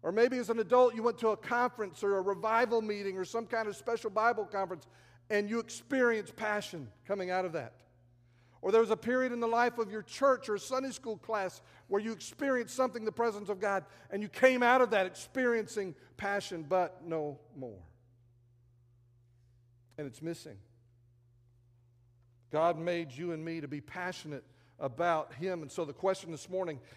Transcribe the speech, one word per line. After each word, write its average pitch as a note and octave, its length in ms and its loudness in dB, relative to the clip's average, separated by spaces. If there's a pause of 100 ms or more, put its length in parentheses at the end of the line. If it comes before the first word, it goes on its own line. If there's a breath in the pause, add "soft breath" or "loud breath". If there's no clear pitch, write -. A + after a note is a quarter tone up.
Or E3 100 -2
maybe A#3+ 260 4
as A#3+ 120 -4
an A#3 80 0
adult, A#3 360 6
you A3+ 80 -4
went A#3 160 2
to A3+ 100 2
a G#3+ 80 2
conference A#3 680 -2
or G3+ 140 4
a F#3+ 60 2
revival A3 580 2
meeting G3+ 380 -4
or F#3 80 -4
some A#3 180 -6
kind A3 240 -4
of G3+ 80 -8
special A#3 320 -4
Bible G#3+ 380 2
conference F#3 400 -6 (420 soft breath)
and G#3 220 0
you A#3 80 0
experienced A#3 800 0
passion G3+ 520 -4 (180)
coming F#3+ 240 -2
out F#3 140 0
of F3 80 -4
that. C3+ 220 -6 (880 soft breath)
Or F#3+ 100 2
there A3+ 80 8
was A3 100 4
a A3 60 2
period B3+ 360 0
in A#3+ 80 -4
the A#3 80 0
life A#3+ 300 2
of G#3+ 120 -4
your G#3+ 120 -8
church C4 460 2
or G#3 80 0
Sunday C4 360 -4
school - 260 -8
class G3 420 -4 (280 loud breath)
where G3+ 120 2
you A3+ 120 -4
experienced B3 600 -2
something, B3 300 0
the G#3+ 80 -2
presence G#3 380 -2
of F#3+ 100 -4
God, G3 240 0 (260 loud breath)
and G3+ 120 -4
you G#3+ 60 -6
came C4 340 6
out B3 180 8
of A#3+ 100 6
that G3 140 6
experiencing A3 880 -2 (220 loud breath)
passion, G3 500 -4
but F3 380 2
no D#3 340 -4 (160)
more. A#2 280 -12 (2250)
And D3 80 -6
it's B2+ 140 -14
missing. D#3+ 380 -10 (1900)
God D#3+ 260 2
made E3+ 320 -2
you E3 220 -8
and D#3 120 -8
me E3 180 -6
to D3 60 -10
be D3 120 -8
passionate F3 640 -10 (340 soft breath)
about D#3 540 0
Him. F3 300 -4
And C#3 100 -12
so E3 140 -2
the C#3+ 80 -10
question F#3 360 -2
this D#3+ 200 -12
morning F3+ 300 -4 (160 loud breath)